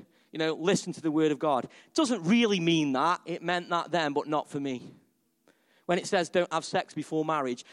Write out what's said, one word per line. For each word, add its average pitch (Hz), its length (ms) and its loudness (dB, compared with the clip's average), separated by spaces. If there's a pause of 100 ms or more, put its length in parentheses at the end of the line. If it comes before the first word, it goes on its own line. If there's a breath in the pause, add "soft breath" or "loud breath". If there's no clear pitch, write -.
(320 soft breath)
you 156 60 -12
know, 160 160 0
listen 180 400 0
to - 80 -18
the 160 80 -2
word 156 220 4
of 135 80 -4
God. 139 260 0
It - 300 -20
doesn't 240 280 0
really 208 360 4
mean 160 340 2
that. 160 320 2
It 170 160 -8
meant 175 280 -2
that 170 200 -2
then, 156 240 0
but 143 140 -2
not 151 200 -2
for 147 120 -8
me. 131 340 -8 (920 soft breath)
When 175 100 2
it 175 80 -4
says, 175 240 0
"Don't 175 240 0
have 160 120 -2
sex - 280 -4
before 156 320 -4
marriage," 143 480 -2